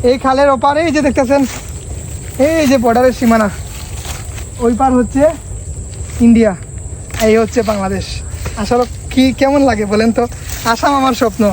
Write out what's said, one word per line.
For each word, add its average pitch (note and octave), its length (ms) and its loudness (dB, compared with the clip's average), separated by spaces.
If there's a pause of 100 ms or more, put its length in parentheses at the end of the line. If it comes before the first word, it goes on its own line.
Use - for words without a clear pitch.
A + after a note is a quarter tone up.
(100)
এই C4+ 140 4
খালের C4+ 320 4
ওপারে D4 300 2
এই D4+ 100 0
যে D4+ 100 2
দেখতেছেন, C#4 360 2 (1040)
এই D#4+ 220 2
যে C4+ 140 4
বর্ডারের B3 340 4
সীমানা, A3+ 300 4 (1160)
ওই A#3+ 160 4
পার C4 180 4
হচ্ছে B3+ 240 2 (1040)
ইন্ডিয়া, A3+ 260 6 (720)
এই A3 140 4
হচ্ছে A3+ 200 0 (100)
বাংলাদেশ। F#3+ 360 -4 (560)
আসলে A#3+ 220 2 (280)
কি, B3+ 120 4 (160)
কেমন C#4 280 4
লাগে G#3+ 240 0
বলেন A3 260 2
তো? A#3+ 60 2 (480)
আসাম C#4+ 280 0
আমার C4 200 2
স্বপ্ন A3+ 220 0 (100)